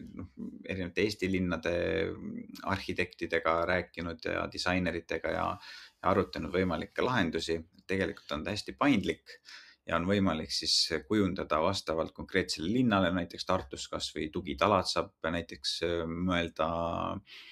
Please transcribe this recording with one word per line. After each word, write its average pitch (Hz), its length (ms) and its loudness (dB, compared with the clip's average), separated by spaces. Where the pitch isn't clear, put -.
noh, 92 140 -12
erinevate 92 400 -2
Eesti 104 260 0
linnade 87 440 0
arhitektidega 85 960 0
rääkinud 85 580 -2
ja 87 240 -2
disaineritega 85 840 0
ja, 85 80 0
ja 90 140 4
arutanud 90 400 0
võimalikke 87 500 0
lahendusi. 82 560 2
Tegelikult 90 480 -2
on 73 80 -2
ta 104 140 -4
hästi - 220 -8
paindlik 107 580 2
ja 82 140 2
on 87 80 0
võimalik 95 460 2
siis - 220 0
kujundada 92 560 2
vastavalt 80 540 0
konkreetsele 82 560 -2
linnale, 104 420 4
näiteks 87 320 -4
Tartus - 460 -2
kas - 240 -4
või 78 180 -2
tugitalad 92 560 2
saab - 460 -4
näiteks, - 500 -6
äh, 85 120 0
mõelda, 85 640 0